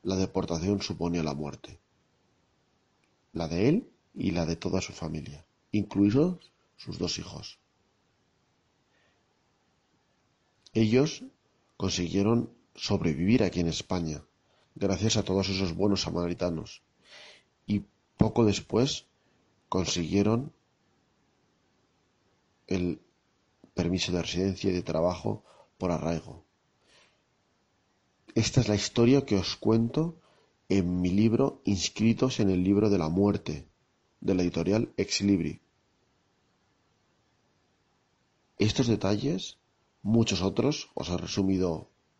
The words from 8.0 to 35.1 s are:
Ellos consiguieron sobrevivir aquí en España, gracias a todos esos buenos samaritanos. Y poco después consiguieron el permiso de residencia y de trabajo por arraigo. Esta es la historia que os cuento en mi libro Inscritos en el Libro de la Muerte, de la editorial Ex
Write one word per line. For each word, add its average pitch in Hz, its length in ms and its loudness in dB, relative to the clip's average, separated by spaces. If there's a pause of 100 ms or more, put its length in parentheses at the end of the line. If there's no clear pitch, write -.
Ellos 120 500 2 (540)
consiguieron 98 720 0 (240)
sobrevivir 90 680 0
aquí 90 180 -2
en 85 80 0
España, 80 560 -6 (500)
gracias 98 420 -2
a 104 60 0
todos 95 260 0
esos 95 260 -2
buenos 98 280 0
samaritanos. 85 800 -6 (840)
Y 101 180 -2 (320)
poco 110 280 4
después 110 640 0 (640)
consiguieron 101 840 0 (2250)
el 90 340 -2 (760)
permiso 87 380 -2
de 90 100 0
residencia 95 480 -2
y - 20 0
de 90 100 -2
trabajo 90 640 -2 (340)
por 95 120 -2
arraigo. 82 540 -4 (1900)
Esta 117 260 2
es 117 80 2
la 107 60 4
historia 123 520 4
que 104 100 2
os 92 200 -2
cuento 117 640 0 (480)
en 90 320 2
mi 90 100 2
libro 113 540 2
Inscritos 110 720 0
en 101 120 2
el 90 120 2
Libro 101 280 4
de 98 80 4
la 80 100 0
Muerte, 87 580 0 (540)
de 95 140 0
la 92 80 0
editorial 90 540 0
Ex - 240 -2